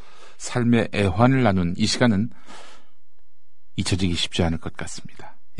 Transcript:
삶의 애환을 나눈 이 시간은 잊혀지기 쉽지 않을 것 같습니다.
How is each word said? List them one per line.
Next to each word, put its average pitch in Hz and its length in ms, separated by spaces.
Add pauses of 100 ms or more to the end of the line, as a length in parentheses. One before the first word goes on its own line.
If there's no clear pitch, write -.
(380)
삶의 117 560
애환을 110 480
나눈 92 340
이 104 100
시간은 113 420 (1500)
잊혀지기 92 380
쉽지 - 280
않을 82 160
것 - 180
같습니다. - 600 (240)